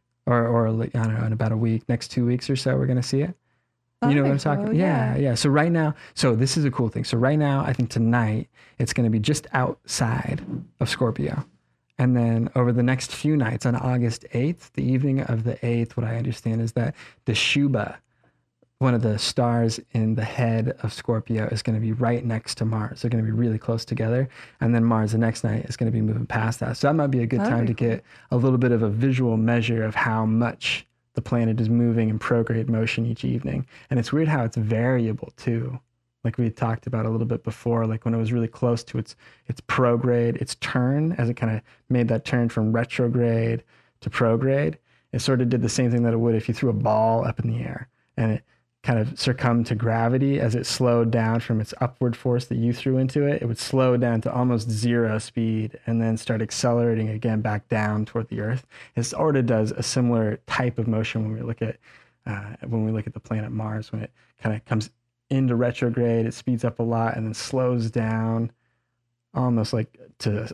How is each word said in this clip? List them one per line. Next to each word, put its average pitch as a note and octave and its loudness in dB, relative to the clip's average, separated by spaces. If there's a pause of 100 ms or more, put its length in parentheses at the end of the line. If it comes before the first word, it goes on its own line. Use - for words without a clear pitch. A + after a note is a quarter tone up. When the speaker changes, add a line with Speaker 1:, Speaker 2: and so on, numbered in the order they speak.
(260)
Speaker 1:
or, A#2+ 2
or, A#2 2
like, A2+ -2
I A#2 0
don't A2+ 0
know, A#2 0
in A2 0
about A2 0
a A2+ 0
week, A2+ 0
next A#2 -2
two B2 0
weeks B2 0
or C3+ 2
so, C3 0
we're C3 2
gonna B2+ 0
see C3+ 0
it. F3 -4 (640)
Speaker 2:
Oh, - 4
Speaker 1:
You C#3+ 6
know D3 4
what C3+ 4 (100)
Speaker 2:
that'd - -2
Speaker 1:
I'm D3 2
Speaker 2:
be C3+ -2
Speaker 1:
talking - -2
Speaker 2:
cool. - 2
Speaker 1:
Yeah, C3 2
Speaker 2:
Yeah. C3+ 0
Speaker 1:
yeah. C3 2
So C#3+ 2
right D3+ 4
now, D#3 2 (180)
so B2+ 2
this B2+ 2
is D3+ 2
a C3+ 2
cool A#2 0
thing. A#2+ -4
So - -2
right C3 4
now, C#3 2
I C#3 0
think A#2+ 0
tonight, A2+ 2 (300)
it's A#2+ -2
gonna A#2 2
be A2 2
just D3 -2
outside B2+ -2 (380)
of B2+ 0
Scorpio. - -2 (520)
And B2+ 4
then A#2 2
over B2 4
the B2 2
next B2+ 0
few D3+ 0
nights, A#2+ 0
on A#2+ 2
August B2 0
eighth, C#3+ -2
the C3+ -4
evening C3+ 2
of A#2 -2
the A#2+ -4
eighth, A#2 0
what A#2 -2
I A2+ -4
understand A2+ -2
is A2+ -2
that B2+ -2 (300)
Dashuba, C3 0 (840)
one C3 4
of A#2 2
the G#2+ 2
stars A#2 0 (120)
in A2 2
the G#2+ -2
head A2+ 0
of A2 -4
Scorpio, A2 -2
is A2 -4
gonna A2 0
be A2 0
right A#2+ 0
next A2+ -4
to - -2
Mars. A2 -4
They're A#2+ 0
gonna A2+ 2
be A2 -2
really A2 0
close A2+ -4
together. A#2 0 (320)
And A#2 2
then A#2 4
Mars A2 2
the A2+ 2
next A2+ 0
night A2 -2
is - -8
gonna A2+ 0
be A2+ 0
moving A2 -2
past A2+ -2
that. A#2+ -4
So C#3 0
that D3 2
might D3 2
be B2+ 2
a A#2 0
good A#2+ 0
Speaker 2:
That'd A2+ 0
Speaker 1:
time A#2 2
Speaker 2:
be - 0
Speaker 1:
to A#2 0
get A2+ 0 (260)
Speaker 2:
cool. B2+ 2
Speaker 1:
a - 2
little B2+ 4
bit B2 4
of A2+ 2
a A2 2
visual B2 2
measure A2+ 2
of G#2+ -4
how A2 0
much A2+ -2 (280)
the - -4
planet A#2 0
is A2 0
moving A#2 2
in A2 0
prograde A2+ 0
motion A2+ 0
each A#2 -4
evening. C3 -4 (240)
And C3 0
it's A2+ -4
weird D#3+ 2
how D3+ 0
it's A2+ -4
variable A2+ 0
too. B2 -4 (440)
Like A2+ -2
we A#2 2
talked A2+ -4
about A2+ -2
a A2+ -2
little A2 0
bit A#2 -4
before, A2+ -2
like A2 -4
when A#2 0
it A#2 0
was A2+ 0
really A#2 0
close A#2+ -2
to - -6
its, - -6 (320)
its - -8
prograde, A#2+ 2
its - -6
turn, C#3 0
as A#2 0
it A#2+ -2
kinda A2 -2 (280)
made B2 2
that A2+ 0
turn A#2+ 0
from A2 0
retrograde A#2 0 (380)
to - -6
prograde, C3+ 2 (360)
it B2+ -4
sort C3 2
of B2 2
did A#2+ 2
the A#2 2
same B2 0
thing A#2+ 2
that A#2 2
it A2+ 0
would A#2 2
if G#2+ -2
you A#2 0
threw B2 0
a A#2 0
ball A2 2
up A2+ -4
in A#2 -2
the A#2 -4
air. - -10 (300)
And A2+ 2
it - -2 (400)
kind A#2+ 2
of A#2+ -2
succumbed A#2+ 2
to A#2 -2
gravity A#2 2
as A2+ 0
it A#2 -2
slowed A#2+ 2
down A2+ 2
from A2+ -2
its - -6
upward B2+ -2
force B2 -2
that B2+ -4
you A#2 2
threw C3 0
into C3 0
it. C#3+ 0
It - -6
would A#2 -4
slow C3 2
down A#2+ 2
to - -4
almost B2 0
zero A2+ 0
speed A2 -4
and A#2 0
then A2+ 0
start A2 -4
accelerating A#2 0
again A2 -2
back G#2 -4
down G#2+ 0
toward A2 -6
the A2 -8
Earth. A#2 -4 (320)
It A#2 0
sort D3+ 0
of B2+ 2
does A2 2
a - -6
similar A#2 0 (100)
type B2 -2
of A2 0
motion A2 -2
when A2 -4
we A2+ -8
look A#2 -6
at, A2+ -6 (480)
uh, G2+ -8 (120)
when A2+ -2
we A2 0
look G#2+ -4
at - -12
the - -14
planet G#2+ -6
Mars, G#2+ -6
when A2 -6
it A2 -12 (300)
kinda A2 -2
comes A2 -4 (400)
into C3 2
retrograde, A#2+ 0
it A#2 -4
speeds B2 -4
up A#2+ -2
a A#2 0
lot A2+ 0
and A2 -4
then A2 -4
slows B2 -2
down A2+ -2 (840)
almost A#2+ 0
like A2+ -4 (220)
to A2 -2